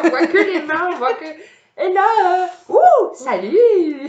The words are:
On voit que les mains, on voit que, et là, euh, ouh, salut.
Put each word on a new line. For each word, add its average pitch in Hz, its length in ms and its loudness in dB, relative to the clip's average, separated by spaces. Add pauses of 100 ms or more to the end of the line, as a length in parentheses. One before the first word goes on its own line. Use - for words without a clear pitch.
On 339 40 2
voit 330 180 0
que 330 120 -2
les 392 240 0
mains, 311 300 -4
on 359 40 -6
voit 254 180 -2
que, - 100 -10
et - 680 -10
là, 381 540 0 (240)
euh, - 20 -8
ouh, 587 420 4
salut. 285 960 0